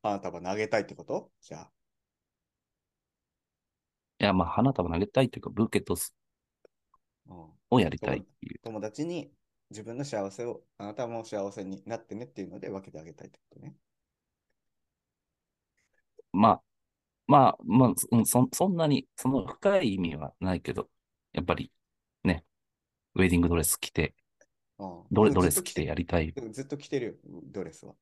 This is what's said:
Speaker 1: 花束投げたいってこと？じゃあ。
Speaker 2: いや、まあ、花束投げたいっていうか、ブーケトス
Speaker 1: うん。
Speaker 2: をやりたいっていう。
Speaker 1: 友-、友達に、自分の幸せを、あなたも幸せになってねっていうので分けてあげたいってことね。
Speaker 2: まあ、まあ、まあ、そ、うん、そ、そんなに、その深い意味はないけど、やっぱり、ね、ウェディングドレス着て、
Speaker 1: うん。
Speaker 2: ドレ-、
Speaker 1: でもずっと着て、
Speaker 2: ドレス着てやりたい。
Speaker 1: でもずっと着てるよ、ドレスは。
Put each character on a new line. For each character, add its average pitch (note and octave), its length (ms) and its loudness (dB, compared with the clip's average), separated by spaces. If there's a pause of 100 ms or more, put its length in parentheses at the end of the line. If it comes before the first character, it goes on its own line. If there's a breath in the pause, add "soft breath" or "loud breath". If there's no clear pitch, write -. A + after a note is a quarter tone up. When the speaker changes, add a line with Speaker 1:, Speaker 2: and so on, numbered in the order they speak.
Speaker 1:
花 G2+ 180 -2
束 E2+ 200 -10
投 F#2 160 -4
げ G#2+ 120 -2
た A2+ 100 2
い G2+ 40 2
っ - 40 -4
て - 80 -16
こ E2 100 -18
と？ - 360 -8
じ - 140 -18
ゃ D#2 60 -16
あ。 - 100 -20 (2500)
Speaker 2:
い - 40 0
や、 G2+ 80 4
ま F2+ 140 4
あ、 - 20 -6
花 C3 240 2
束 F2 180 -2
投 E2 80 0
げ G2+ 80 2
た - 160 2
い B2+ 40 4
っ - 20 -6
て - 100 -10
い - 20 -10
う - 20 -20
か、 - 80 -10
ブ G#2+ 140 0
ー A2 40 0
ケ - 120 0
ト - 160 -4
ス - 180 -8 (1120)
Speaker 1:
う F#2+ 80 -20
ん。 D#2+ 180 -20 (180)
Speaker 2:
を A#2+ 100 8
や E2+ 80 4
り - 100 -6
た C2+ 160 -2
い - 40 -4
っ - 40 -10
て - 240 -20
い - 100 -14
う。 - 60 -20
Speaker 1:
友-、 A2+ 160 -10
友 - 20 -6
達 A2 240 -6
に、 E3+ 280 -8 (380)
自 G#2 120 -14
分 A#2 160 -10
の C#3+ 60 -6
幸 G#2 260 -6
せ A#2 160 -10
を、 - 180 -10 (140)
あ G2+ 80 -12
な G#2+ 80 -12
た B2 120 -6
も A#2 180 -10
幸 G2 280 -6
せ G#2 100 -12
に F#2+ 220 -12
な A2+ 120 -8
っ A2+ 100 -16
て - 80 -14
ね A#2 100 -10
っ A#2+ 40 -18
て G2+ 140 -14
い F2+ 40 -10
う - 20 -16
の E2+ 100 -16
で - 120 -10
分 F#2+ 100 -8
け - 100 -20
て D#2 80 -18
あ D#2 60 -16
げ E2 80 -18
た - 120 -20
い - 40 -20
っ - 20 -20
て - 80 -20 (120)
こ - 60 -20
と - 40 -20
ね。 C#3+ 160 -20 (2500)
Speaker 2:
ま G#2 160 6
あ、 - 140 2 (640)
ま C3+ 220 8
あ、 - 160 2
ま B2 240 6
あ、 - 80 2
そ、 - 140 -4
う A#2+ 100 6
ん、 G#2 60 2
そ、 B2+ 260 4
そ F3+ 160 2
ん F#3 80 0
な E3 100 2
に、 C#3+ 200 2 (100)
そ - 120 -4
の B2+ 180 0
深 G3 360 0
い G#2 120 2
意 F#2 40 -2
味 E2+ 180 -2
は D2+ 240 -10
な F#2 140 0
い F2 80 -4
け - 100 -6
ど、 - 160 -6 (440)
や F2 100 -4
っ - 20 -6
ぱ F2 100 0
り、 - 160 -6 (540)
ね、 F2 200 0 (680)
ウ F#2 100 4
ェ F2+ 40 6
デ F2 80 4
ィ - 20 6
ン F2 40 4
グ E2+ 60 4
ド E2+ 80 4
レ D#2 80 2
ス - 140 -2
着 - 120 -10
て、 - 240 -2 (640)
Speaker 1:
う G2 80 -12
ん。 F2 240 -16
Speaker 2:
ド G#2 140 6
レ-、 G#2+ 80 8
Speaker 1:
で - 40 2
も F2+ 60 6
ず F2 60 6
っ D2+ 40 2
と F2+ 100 0
着 - 120 -12
て、 E2 100 -2
Speaker 2:
ド - 0 -
レ - 0 -
ス - 0 -
着 - 0 -
て - 0 -
や D2+ 100 -4
り E2+ 120 -4
た F2 140 0
い。 D#2 120 -4
Speaker 1:
で - 80 -12
も A2+ 100 -12
ず B2 120 -12
っ - 40 -10
と C#3+ 120 -10
着 - 100 -18
て C#3 120 -4
る A#2 60 -6
よ、 F2+ 80 -10 (300)
ド G2 180 -10
レ E2 100 -12
ス - 120 -20
は。 - 180 -20